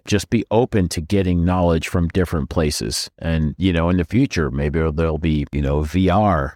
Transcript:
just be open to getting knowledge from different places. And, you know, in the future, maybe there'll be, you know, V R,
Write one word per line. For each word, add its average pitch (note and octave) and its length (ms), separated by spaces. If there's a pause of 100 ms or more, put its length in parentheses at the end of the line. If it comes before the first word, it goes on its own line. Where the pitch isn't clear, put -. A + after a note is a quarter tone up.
just - 260
be A2+ 180
open A2 400
to - 120
getting F2 440
knowledge F2 440
from F2 180
different E2+ 420
places. - 600 (100)
And, D#2+ 400
you F#2 120
know, E2 180
in F#2 80
the F2 60
future, F#2 460
maybe C#2+ 300
there'll D#2+ 400
be, D#2 320
you C#2+ 100
know, C#2+ 200
V F2+ 280
R, F2+ 460